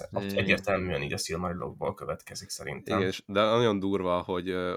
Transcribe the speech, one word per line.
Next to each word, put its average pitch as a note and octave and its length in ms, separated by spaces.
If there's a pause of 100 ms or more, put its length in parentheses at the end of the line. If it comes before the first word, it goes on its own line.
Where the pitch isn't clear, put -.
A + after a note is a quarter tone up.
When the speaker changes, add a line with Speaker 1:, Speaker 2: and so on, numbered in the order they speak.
(100)
Speaker 1:
absz-, G2+ 140
Speaker 2:
Igen. G2 120
Speaker 1:
egyértelműen F#2 680
így D2 100
a F#2+ 40
Silmarillokból E2+ 800
következik - 540
szerintem. - 500
Speaker 3:
Igen, F#2+ 120
és, - 160
de G2+ 140
nagyon A2 380
durva, F#2 420
hogy, F2+ 280
ö, F2+ 280